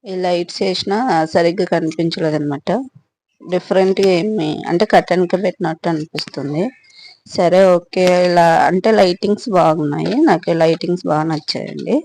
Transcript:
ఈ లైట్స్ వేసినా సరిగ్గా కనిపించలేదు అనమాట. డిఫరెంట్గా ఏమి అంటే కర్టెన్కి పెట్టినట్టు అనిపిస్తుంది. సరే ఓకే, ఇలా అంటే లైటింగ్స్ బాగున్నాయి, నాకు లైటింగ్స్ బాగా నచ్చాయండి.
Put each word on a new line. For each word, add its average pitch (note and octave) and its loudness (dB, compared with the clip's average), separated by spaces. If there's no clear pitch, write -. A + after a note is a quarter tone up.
ఈ F#3+ -8
లైట్స్ F3 -2
వేసినా G3 -2
సరిగ్గా E3+ 2
కనిపించలేదు E3 -2
అనమాట. D3 -6
డిఫరెంట్గా F#3+ 2
ఏమి F#3+ -2
అంటే F3 2
కర్టెన్కి F3+ 2
పెట్టినట్టు E3+ -4
అనిపిస్తుంది. D3+ -6
సరే F3+ 4
ఓకే, F3+ -2
ఇలా F3 4
అంటే F#3 0
లైటింగ్స్ G3+ 0
బాగున్నాయి, D#3+ 0
నాకు E3+ 0
లైటింగ్స్ E3+ 0
బాగా D3+ 0
నచ్చాయండి. - -6